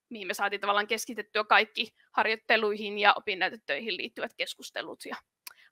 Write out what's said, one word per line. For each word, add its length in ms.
mihin 180
me 80
saatiin 260
tavallaan 260
keskitettyä 580
kaikki 500
harjoitteluihin 840
ja 160
opinnäytetöihin 840
liittyvät 380
keskustelut 720
ja 120